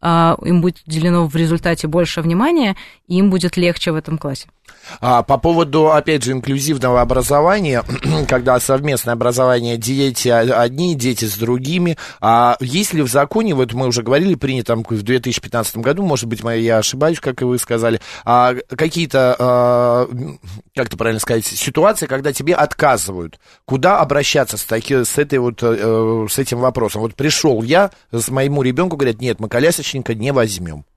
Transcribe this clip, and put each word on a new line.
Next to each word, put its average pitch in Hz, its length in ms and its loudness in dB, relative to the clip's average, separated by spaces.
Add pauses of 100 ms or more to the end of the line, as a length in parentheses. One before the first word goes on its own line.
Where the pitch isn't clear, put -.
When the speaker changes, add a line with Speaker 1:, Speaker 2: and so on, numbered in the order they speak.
Speaker 1:
а, 165 420 2
им 175 160 4
будет 175 260 -2
уделено 165 400 0
в 143 100 -6
результате 165 520 0
больше 170 320 0
внимания, 202 560 2 (320)
и 180 80 0
им 196 140 4
будет 180 260 0
легче 175 360 0
в 156 40 -2
этом 156 220 -6
классе. 139 300 -8 (520)
Speaker 2:
А, 120 220 4
по 135 160 2
поводу, 156 520 2
опять 151 320 2
же, 123 100 -2
инклюзивного 131 680 0
образования, 139 800 2 (220)
<clears throat> 151 240 0
когда 127 320 2
совместное 135 540 0
образование, 120 640 0
дети 127 520 -2
о-, 117 320 4
одни, 143 340 0
дети 123 300 -2
с 104 120 -6
другими, 131 600 -2 (240)
а 120 400 4
есть 135 320 -4
ли 156 100 0
в 131 60 -2
законе, 143 460 0
вот 127 180 0
мы 131 140 -2
уже 120 160 -2
говорили, 151 320 2
принято 127 400 -2
там 113 140 -4
в 110 140 -2
две 123 160 0
тысячи 120 220 -4
пятнадцатом 113 420 -6
году, 151 220 0
может 143 220 -2
быть, 110 180 -6
мы, 117 140 -2
я 113 200 2
ошибаюсь, 147 420 0
как 131 220 -4
и - 20 -2
вы 123 140 0
сказали, 117 420 0 (240)
а, 123 300 4 (200)
какие-то, 139 640 0
а, 123 720 2
м, 131 300 -10 (340)
как 127 120 -2
это 104 100 -10
правильно 110 240 -2
сказать, 113 240 0
ситуации, - 600 0
когда 135 260 -4
тебе 147 220 0
отказывают, 101 840 0 (280)
куда 165 340 2
обращаться 143 560 0
с - 80 -8
таки-, 117 400 0
с - 140 -4
этой 147 200 0
вот, 120 240 -2
э, 113 680 0
с - 80 -4
этим 127 200 -4
вопросом? 120 440 -2
Вот 113 120 -6
пришел 139 480 0
я, 175 280 2 (200)
с 117 200 -4
моему 139 320 0
ребенку 151 340 0
говорят: 120 240 -2
«Нет, 120 180 -4
мы 107 100 -8
колясочника 135 680 -2
не 117 180 -4
возьмем». 90 520 -2 (120)